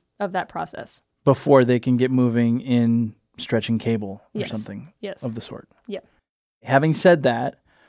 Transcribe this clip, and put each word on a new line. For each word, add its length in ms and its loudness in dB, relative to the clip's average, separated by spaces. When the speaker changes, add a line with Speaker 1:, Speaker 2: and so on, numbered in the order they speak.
Speaker 1:
of 120 -6
that 180 -6
process. 520 -12
Speaker 2:
Before 420 4
they 140 2
can 180 0
get 120 0
moving 520 2
in 520 0
stretching 400 -2
cable 440 -4
or 80 -6
Speaker 1:
Yes. 80 -8
Speaker 2:
something 520 -12
Speaker 1:
Yes. 200 -12
Speaker 2:
of 140 -8
the 60 -10
sort. 260 -14
Speaker 1:
Yeah. 120 -10
Speaker 2:
Having 320 2
said 280 6
that, 360 -2